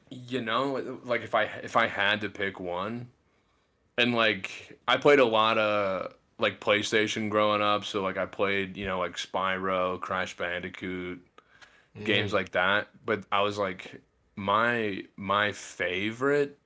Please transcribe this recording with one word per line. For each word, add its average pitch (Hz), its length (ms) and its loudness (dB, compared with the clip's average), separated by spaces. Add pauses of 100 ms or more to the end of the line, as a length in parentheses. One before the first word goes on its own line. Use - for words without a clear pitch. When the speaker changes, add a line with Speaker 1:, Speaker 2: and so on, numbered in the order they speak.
Speaker 1:
you 123 320 -6
know, 123 640 -2
like, 120 180 -2
if 110 140 -4
I, 107 80 4 (200)
if 120 140 -4
I 113 100 4
had 104 340 2
to 101 80 -4
pick 98 300 -6
one, 101 500 -6 (920)
and, 120 160 4
like, 107 720 -2
I 123 100 4
played 143 220 8
a 127 60 10
lot 110 320 4
of, 104 560 0 (260)
like, 104 200 0
PlayStation 107 680 2
growing 104 320 2
up, 104 220 2
so, - 180 -4
like, 95 160 -2
I 92 100 -2
played, 98 500 -2
you 101 80 -6
know, 92 140 -2
like, 87 180 -4
Spyro, 92 840 -2
Crash 92 380 -6
Bandicoot, 90 840 -6 (840)
games 104 280 2
Speaker 2:
Mm. 101 40 0
Speaker 1:
like 92 160 0
that, 98 360 2 (180)
but 104 260 0
I 101 100 2
was 104 160 0
like, 95 440 -6 (340)
my, 107 680 0 (140)
my 101 340 0
favorite 113 1160 -2